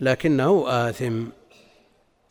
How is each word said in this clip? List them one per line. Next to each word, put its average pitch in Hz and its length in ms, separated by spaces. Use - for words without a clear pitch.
لكنه 139 680
آثم، 120 560